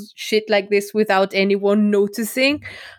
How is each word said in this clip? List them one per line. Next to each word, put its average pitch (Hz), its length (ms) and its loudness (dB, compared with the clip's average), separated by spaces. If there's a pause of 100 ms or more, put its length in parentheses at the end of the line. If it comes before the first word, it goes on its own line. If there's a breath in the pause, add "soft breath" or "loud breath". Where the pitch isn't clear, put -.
(160)
shit 214 340 0
like 202 200 0
this 202 240 0
without 196 400 2
anyone 202 560 2
noticing. 233 720 0 (380 loud breath)